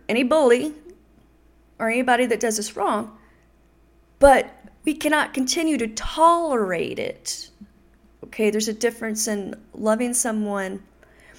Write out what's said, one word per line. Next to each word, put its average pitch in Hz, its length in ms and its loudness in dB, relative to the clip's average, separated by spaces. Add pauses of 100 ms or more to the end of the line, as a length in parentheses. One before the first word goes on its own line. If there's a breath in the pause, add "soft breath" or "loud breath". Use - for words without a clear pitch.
any 233 140 0
bully 269 500 2 (1080)
or 226 100 -2
anybody 247 360 2
that 220 120 0
does 226 220 -2
us - 160 -8
wrong, 226 420 -2 (1040 soft breath)
but 269 280 8 (360)
we 302 100 -2
cannot 302 400 -2
continue 302 440 -2
to 226 100 -2
tolerate 233 1120 0
it. - 500 -10 (720)
Okay, 214 280 -2
there's 214 180 -2
a 214 40 -4
difference 220 540 -4
in 202 340 -6 (140)
loving 220 400 -2
someone 202 680 -4 (580 soft breath)